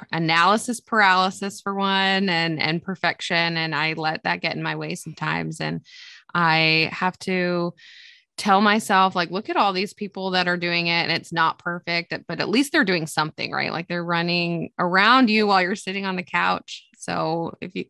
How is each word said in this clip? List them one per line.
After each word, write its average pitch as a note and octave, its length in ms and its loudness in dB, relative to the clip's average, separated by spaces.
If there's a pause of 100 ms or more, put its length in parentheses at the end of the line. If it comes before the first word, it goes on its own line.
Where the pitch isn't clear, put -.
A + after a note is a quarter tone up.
(120)
analysis E3+ 680 2
paralysis G3 800 0
for G3 140 -6
one, G3 560 2
and, E3 300 0
and E3 220 -2
perfection. E3+ 760 -2
And D#3+ 160 -2
I D#3 180 -2
let D#3+ 300 -4
that F3 180 -2
get D#3+ 160 -4
in D#3+ 60 -6
my D#3 140 -4
way D#3 180 -8
sometimes. D#3+ 640 -6
And D#3+ 240 -6 (500)
I D#3+ 560 4
have - 300 -4
to F3+ 540 -2 (640)
tell G3 240 4
myself, G3+ 540 4
like, F3 160 -2
"Look F#3+ 180 -6
at F4 80 -6
all G#3+ 160 2
these F#3+ 220 -4
people F#3+ 380 -8
that F3+ 160 2
are F3 80 0
doing E3+ 320 0
it E3+ 160 2
and D#3 80 -2
it's D#3+ 200 -6
not E3 280 0
perfect, E3+ 520 -6 (140)
but E3+ 140 -6
at - 80 -2
least B3+ 240 2
they're D4+ 120 4
doing F3+ 220 0
something, - 460 -4
right?" C#3 180 -2
Like, E3+ 160 -6
they're F3 180 -6
running E3+ 720 -2
around G#3 540 4
you G#3+ 160 4
while G3 160 4
you're F3+ 140 -2
sitting F#3+ 280 -8
on F#3+ 120 -4
the F3+ 80 -6
couch. - 600 -2 (200)
So E3 560 -4
if F3+ 160 -12
you, F3+ 140 -6